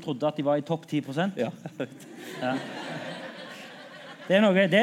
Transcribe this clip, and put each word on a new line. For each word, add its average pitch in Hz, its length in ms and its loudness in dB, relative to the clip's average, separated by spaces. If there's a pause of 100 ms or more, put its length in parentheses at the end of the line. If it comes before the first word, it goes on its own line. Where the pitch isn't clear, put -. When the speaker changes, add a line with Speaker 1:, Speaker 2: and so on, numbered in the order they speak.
Speaker 1:
trodde 147 260 -2
at 151 80 -2
de 151 80 -2
var 147 140 4
i - 20 -2
topp 156 260 -2
ti 151 140 0
prosent. 170 400 -2
Speaker 2:
Ja. 113 80 2 (920)
Speaker 1:
Ja. 127 80 0 (1800)
Det 175 100 4
er 208 60 8
noe, 196 260 6
det 180 120 6